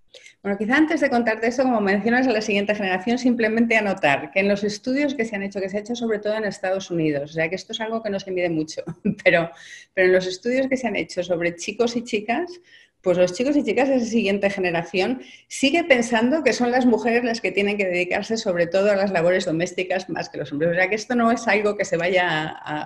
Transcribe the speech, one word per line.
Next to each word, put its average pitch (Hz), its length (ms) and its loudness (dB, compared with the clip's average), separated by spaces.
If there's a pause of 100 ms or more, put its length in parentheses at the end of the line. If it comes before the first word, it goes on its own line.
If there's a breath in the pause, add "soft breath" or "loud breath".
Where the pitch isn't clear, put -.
(440 loud breath)
Bueno, 202 140 -2
quizá 214 180 0
antes 302 240 4
de 277 100 2
contarte 226 380 0
eso, 247 160 0
como 247 160 2
mencionas 208 480 2
a 254 40 2
la 214 100 2
siguiente 202 320 0
generación, 202 460 -2
simplemente 233 580 2
anotar 160 540 0
que 190 80 0
en 196 80 4
los 202 160 0
estudios 262 500 -2
que 233 100 -2
se 220 120 -6
han 196 80 -6
hecho, 196 180 -6
que 190 80 -4
se 196 80 -4
ha - 40 -2
hecho 233 140 -6
sobre 226 220 -2
todo 208 160 -4
en 220 120 -4
Estados 190 440 -4
Unidos, 151 400 0
o 160 40 -20
sea 160 140 0
que 180 80 -4
esto 226 180 -10
es 220 60 -6
algo 226 220 -4
que 220 80 -6
no 196 100 -2
se 196 120 -10
mide 180 180 0
mucho, 156 320 -4 (220)
<laughs> 202 200 -2
pero, 170 280 4 (420 loud breath)
pero 185 140 4
en 185 60 6
los 180 120 4
estudios 247 420 -2
que 262 100 -2
se 240 100 -4
han 202 80 -4
hecho 175 280 -4
sobre 170 320 -2
chicos 233 400 -2
y 233 80 -4
chicas, 233 460 -4 (520 soft breath)
pues 180 180 2
los 180 140 4
chicos 269 220 0
y 277 80 2
chicas 233 240 2
de 269 100 2
esa 233 80 0
siguiente 202 440 0
generación 185 720 -2 (260 loud breath)
sigue 294 360 2
pensando 247 600 2
que 220 100 2
son 240 180 0
las 247 140 2
mujeres 233 380 2
las 233 160 -2
que 180 120 -4
tienen 202 260 0
que 202 80 0
dedicarse 180 500 -2
sobre 175 320 0
todo 190 240 2
a 196 40 4
las 196 160 0
labores 180 340 2
domésticas 180 640 -4
más 160 180 -6
que - 120 -12
los 143 120 -8
hombres. 156 200 0
O 170 40 0
sea 185 140 2
que - 60 -2
esto 240 200 -4
no 233 160 4
es 233 160 -2
algo 208 300 2
que 190 80 -2
se 180 120 -2
vaya 180 300 2
a, 156 220 -2
a, 151 360 -8